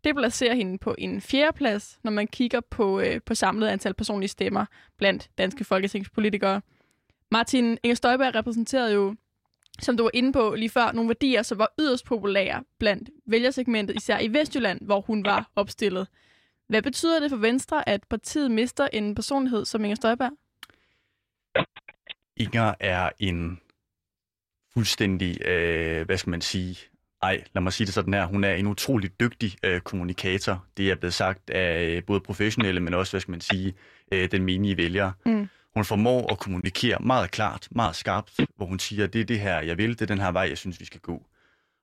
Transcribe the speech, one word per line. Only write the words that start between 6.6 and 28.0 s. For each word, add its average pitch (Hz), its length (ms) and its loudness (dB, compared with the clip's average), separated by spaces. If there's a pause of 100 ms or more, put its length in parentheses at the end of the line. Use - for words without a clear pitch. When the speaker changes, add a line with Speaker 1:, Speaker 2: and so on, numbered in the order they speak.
Speaker 1:
Martin, 233 520 2
Inger 240 120 4
Støjberg 254 400 2
repræsenterede 226 580 0
jo, 202 220 2 (640)
som 240 180 0
du 233 60 2
var 226 100 4
inde 254 200 2
på 226 220 4
lige 220 140 -2
før, 240 220 2
nogle 233 180 0
værdier, 233 320 2
som 226 160 -4
var 214 220 0
yderst 269 260 0
populære 202 580 0 (160)
blandt 202 300 0 (160)
vælgersegmentet, 226 720 0
især 214 240 0
i 220 140 0
Vestjylland, 269 520 0
hvor 202 160 2
hun 214 240 -2
var 202 300 0
opstillet. 202 520 0 (600)
Hvad 220 120 4
betyder 330 380 2
det 294 100 2
for 269 80 -2
Venstre, 240 520 0
at 208 200 0
partiet 262 420 -2
mister 240 420 2
en 208 220 -2
personlighed 247 500 0
som 214 180 -2
Inger 208 120 0
Støjberg? 240 360 0 (2000)
Speaker 2:
Inger 110 420 2
er 90 300 0 (100)
en 87 400 -2 (1120)
fuldstændig, 95 680 0
øh, 82 640 0
hvad 95 120 0
skal - 120 -4
man 85 120 -2
sige, 90 360 -4 (440)
ej, 95 220 0 (100)
lad 95 80 0
mig 92 120 0
sige 110 120 0
det 95 80 -4
sådan 95 200 0